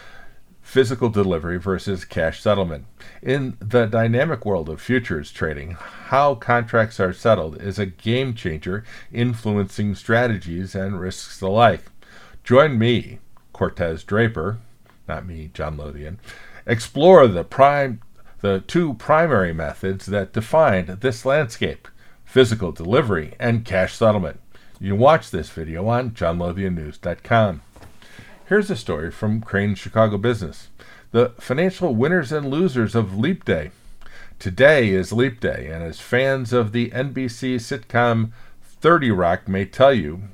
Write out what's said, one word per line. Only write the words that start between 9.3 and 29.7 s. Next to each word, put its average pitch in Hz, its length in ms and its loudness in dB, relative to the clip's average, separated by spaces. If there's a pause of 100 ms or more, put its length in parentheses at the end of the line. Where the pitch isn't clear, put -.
strategies 95 800 -2
and 95 240 -6
risks - 400 -10
alike. 95 460 4 (580)
Join 131 340 6
me, 113 400 0 (360)
Cortez 85 500 -4
Draper, 107 560 -2 (480)
not 80 180 -8
me, 80 260 -12
John 76 260 -8
Lothian, 73 420 -12 (480)
explore 143 600 8
the 87 160 0
prime, 139 580 2 (400)
the 95 260 0
two 170 260 0
primary 135 580 2
methods 82 540 -6
that 98 260 -2
define 101 720 2
this 127 240 -2
landscape, 131 640 -2 (360)
physical 113 480 2
delivery 90 680 0
and 117 260 0
cash 95 300 0
settlement. 104 440 0 (400)
You 98 120 -4
can 101 80 0
watch 147 320 4
this 80 180 -6
video 82 380 -8
on 120 260 -2
john 85 240 -2
lothian 87 380 -2
news 76 240 -10
dot - 240 -8
com. 107 400 0 (840)
Here's 202 240 2
a 190 60 -4
story 82 340 -6
from 107 320 -4
Crain's 101 380 -2